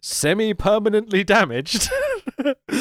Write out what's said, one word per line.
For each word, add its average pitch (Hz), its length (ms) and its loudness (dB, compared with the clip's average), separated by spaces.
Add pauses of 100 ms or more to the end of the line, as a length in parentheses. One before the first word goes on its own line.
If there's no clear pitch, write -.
semi-permanently 208 1200 0
damaged 170 680 0 (480)
<laughs> 269 300 -4 (140)